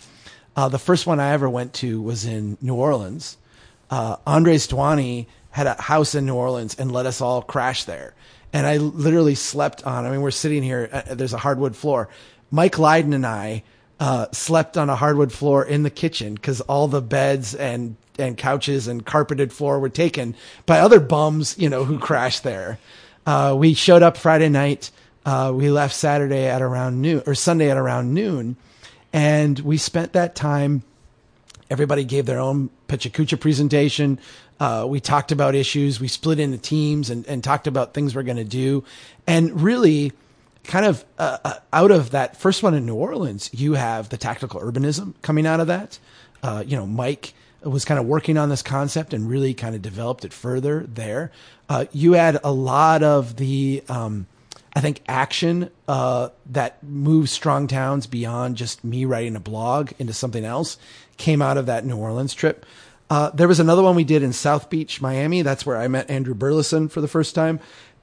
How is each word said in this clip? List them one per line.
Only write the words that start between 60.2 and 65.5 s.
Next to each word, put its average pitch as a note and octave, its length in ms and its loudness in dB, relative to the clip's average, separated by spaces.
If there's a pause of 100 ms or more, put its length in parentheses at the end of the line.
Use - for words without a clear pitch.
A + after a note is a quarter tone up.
else B2+ 320 -6 (400)
came D#3 240 2
out C#3 160 2
of C3+ 100 -2
that A#2 200 -2
New B2 100 -4
Orleans A2+ 380 -4
trip. - 320 -2 (420)
Uh, D3 240 0
there E3+ 160 4
was F3 120 6
another E3+ 220 6
one F#3 120 6
we E3+ 100 4
did D3 180 4
in B2+ 100 0
South D3 360 -2
Beach, D#3 320 -6
Miami. C#3 420 0
That's C#3 220 -2